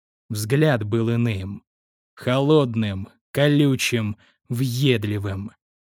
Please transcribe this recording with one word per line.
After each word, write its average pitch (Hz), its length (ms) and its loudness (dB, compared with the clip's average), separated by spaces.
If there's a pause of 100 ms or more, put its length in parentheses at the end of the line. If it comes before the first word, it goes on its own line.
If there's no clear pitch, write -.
(300)
взгляд 117 540 0
был 113 260 -2
иным. 104 540 -2 (580)
Холодным, 123 880 0 (220)
колючим, 135 840 2 (320)
въедливым. 110 1040 -2 (320)